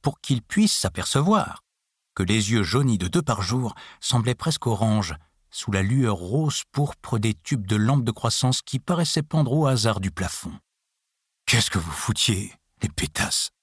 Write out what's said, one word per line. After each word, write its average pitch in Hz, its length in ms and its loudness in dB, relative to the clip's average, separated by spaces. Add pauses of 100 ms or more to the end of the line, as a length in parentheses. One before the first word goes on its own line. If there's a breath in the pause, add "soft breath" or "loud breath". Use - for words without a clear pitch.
pour - 220 -4
qu'il 127 180 0
puisse 208 320 2
s'apercevoir 143 880 0 (520)
que - 80 -2
les 104 300 2
yeux 110 100 4
jaunis 117 340 2
de 90 120 0
deux 170 140 0
par 101 200 -2
jour 117 320 -2 (260 loud breath)
semblaient 120 340 0
presque - 320 -4
orange 107 480 0 (360 soft breath)
sous - 200 -6
la 98 120 2
lueur 113 340 2
rose 135 460 -2 (100)
pourpre - 460 -2
des 107 160 2
tubes 110 320 -4
de 104 100 2
lampes 120 280 4
de 113 60 0
croissance 127 520 0
qui - 160 -6
paraissaient 165 440 0
pendre 151 300 0
au 151 140 4
hasard 110 340 2
du 95 100 -2
plafond. « 82 480 -8 (880)
Qu'est-ce - 240 2
que - 80 0
vous 82 120 -4
foutiez, 101 640 -2 (260)
les - 80 -2
pétasses ? » - 600 -4 (120)